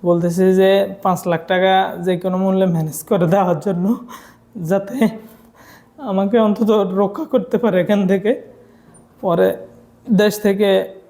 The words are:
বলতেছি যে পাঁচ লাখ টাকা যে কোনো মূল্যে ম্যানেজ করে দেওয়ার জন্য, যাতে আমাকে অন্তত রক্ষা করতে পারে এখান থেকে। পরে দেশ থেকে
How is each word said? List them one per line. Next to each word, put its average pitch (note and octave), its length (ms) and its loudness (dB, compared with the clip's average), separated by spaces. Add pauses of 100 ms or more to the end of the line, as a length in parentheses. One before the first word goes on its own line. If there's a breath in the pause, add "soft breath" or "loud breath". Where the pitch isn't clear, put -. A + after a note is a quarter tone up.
বলতেছি F3 500 2
যে G3 340 4 (140)
পাঁচ F#3 240 -2
লাখ E3 200 -2
টাকা F#3+ 540 2
যে F3+ 160 -2
কোনো F#3 220 -4
মূল্যে F#3+ 280 0
ম্যানেজ D#3+ 360 -2
করে E3+ 240 0
দেওয়ার F3+ 340 2
জন্য, G3 360 -2 (600 loud breath)
যাতে G3 520 -2 (920 loud breath)
আমাকে G3+ 400 0
অন্তত G#3+ 320 2 (240)
রক্ষা G3+ 300 -2
করতে C4 340 -2
পারে F#3 220 0
এখান G3+ 260 0
থেকে। F#3+ 360 0 (760 loud breath)
পরে F#3 360 0 (560)
দেশ G#3 300 2
থেকে G3 460 0 (220)